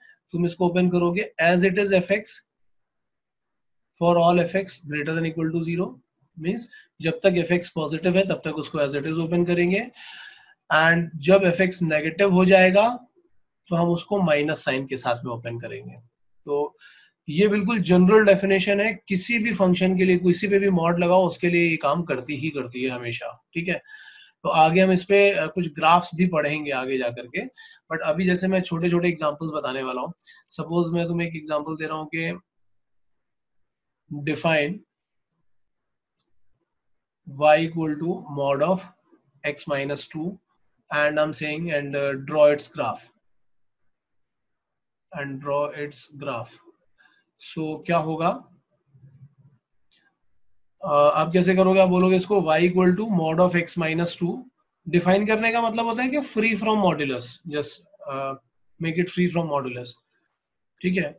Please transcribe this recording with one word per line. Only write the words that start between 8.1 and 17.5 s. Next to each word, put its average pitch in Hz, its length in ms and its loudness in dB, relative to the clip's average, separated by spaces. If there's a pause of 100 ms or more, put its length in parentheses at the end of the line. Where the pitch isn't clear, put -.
है 196 100 2
तब 165 180 -4
तक 156 200 -6
उसको - 140 -6
as 143 220 -2
it 156 120 -6
is 165 100 -4
open 170 220 0
करेंगे, 175 400 0 (840)
and 165 400 4 (200)
जब 190 240 6
f 190 160 2
x 185 140 -6
negative 160 500 0
हो 185 120 6
जाएगा 185 420 6 (800)
तो 175 60 -2
हम 170 140 2
उसको 180 340 -2
minus 151 420 0
sign 135 220 -4
के 131 100 -6
साथ 123 280 -4
में 123 80 -6
open 117 260 -10
करेंगे। 104 380 -14 (480)
तो 143 300 -4 (520)
ये 170 200 2
बिल्कुल 208 360 0